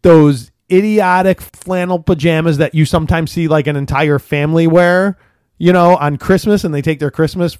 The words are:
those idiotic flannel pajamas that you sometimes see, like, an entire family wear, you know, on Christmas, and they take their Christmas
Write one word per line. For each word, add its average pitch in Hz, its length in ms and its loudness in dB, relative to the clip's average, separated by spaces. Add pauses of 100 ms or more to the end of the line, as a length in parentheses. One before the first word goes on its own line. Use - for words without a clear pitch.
those 147 480 4 (200)
idiotic 185 680 0
flannel 180 580 -6
pajamas 160 600 0
that 156 160 -2
you 156 100 2
sometimes 165 460 -2
see, 165 160 -4
like, 151 180 0
an 147 100 -4
entire 143 440 -2
family 156 480 -2
wear, 180 500 2 (400)
you 175 160 2
know, 180 240 4
on 143 200 -4
Christmas, 190 460 0
and 160 120 -6
they 143 80 -4
take 156 160 -4
their 147 100 -4
Christmas 165 500 -4